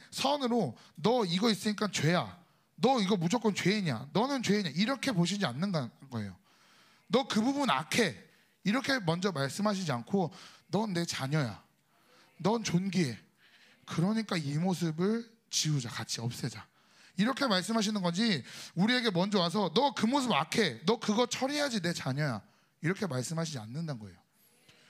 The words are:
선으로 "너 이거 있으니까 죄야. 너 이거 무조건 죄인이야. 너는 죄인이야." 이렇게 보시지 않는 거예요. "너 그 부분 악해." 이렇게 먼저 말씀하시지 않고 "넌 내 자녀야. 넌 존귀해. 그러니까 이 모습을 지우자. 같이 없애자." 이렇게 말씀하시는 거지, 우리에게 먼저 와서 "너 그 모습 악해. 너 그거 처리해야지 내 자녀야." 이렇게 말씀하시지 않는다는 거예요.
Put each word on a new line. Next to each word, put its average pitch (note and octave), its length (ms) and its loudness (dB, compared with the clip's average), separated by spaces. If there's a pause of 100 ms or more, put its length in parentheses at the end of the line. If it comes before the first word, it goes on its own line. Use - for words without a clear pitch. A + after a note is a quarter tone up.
(120)
선으로 B3 680 0 (180)
"너 A3 300 2
이거 F#3 240 2
있으니까 G#3 420 0
죄야. C#3 480 0 (380)
너 B3 240 4
이거 G3 160 2
무조건 G3+ 360 2
죄인이야. E3 600 -2
너는 B3+ 300 0
죄인이야." F#3+ 340 0
이렇게 C4 340 0
보시지 F#3+ 340 0
않는 D#3 280 -4 (360)
거예요. G#2 280 -8 (720)
"너 A3+ 180 2
그 G#3+ 140 2
부분 C#4 280 0
악해." C#3+ 600 0 (340)
이렇게 B3+ 360 0
먼저 F3+ 320 0
말씀하시지 F#3 600 -2
않고 C#3 400 -2 (360)
"넌 G3+ 260 -2
내 E3+ 120 -2
자녀야. C3 580 -4 (760)
넌 G#3+ 260 0
존귀해. F3 540 0 (680)
그러니까 G3+ 520 0
이 C#3+ 200 -2
모습을 F3+ 720 0 (200)
지우자. C#3+ 400 0
같이 - 320 -8
없애자." A#2 440 -6 (520)
이렇게 B3 300 2
말씀하시는 G#3 540 2
거지, F3 420 2 (320)
우리에게 A#3 360 4
먼저 G3 280 2
와서 E3+ 340 2
"너 B3+ 200 4
그 - 120 0
모습 B3+ 260 2
악해. D3 540 2
너 A3+ 140 2
그거 A3 260 2
처리해야지 C4+ 560 -2
내 E3+ 120 -2
자녀야." C3+ 480 -4 (400)
이렇게 F#3+ 260 -2
말씀하시지 D#3 520 -6
않는다는 C3+ 400 -10
거예요. F#2+ 180 -16 (720)